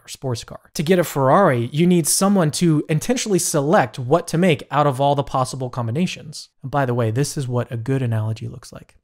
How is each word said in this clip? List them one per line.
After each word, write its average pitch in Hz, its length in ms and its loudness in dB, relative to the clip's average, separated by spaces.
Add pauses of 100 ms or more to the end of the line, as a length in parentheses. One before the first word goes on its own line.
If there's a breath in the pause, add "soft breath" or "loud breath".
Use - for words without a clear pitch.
or - 40 -20
sports - 360 -8
car. - 300 -18
To 170 100 -4
get 180 160 4
a 160 40 2
Ferrari, 135 680 2
you 160 140 2
need 175 200 4
someone 190 460 2
to 156 360 2
intentionally 196 520 0
select 151 580 0
what 135 300 0
to 160 100 -2
make 170 320 2
out 143 160 2
of 135 140 0
all 143 160 2
the 139 80 0
possible 131 440 -4
combinations. 135 840 -6 (120)
And 131 80 -10
by 139 160 0
the 123 80 0
way, 117 160 0
this 135 260 -2
is 135 120 -6
what 123 240 -4
a 120 40 -6
good 131 260 -2
analogy 110 440 -4
looks 131 260 -16
like. - 320 -20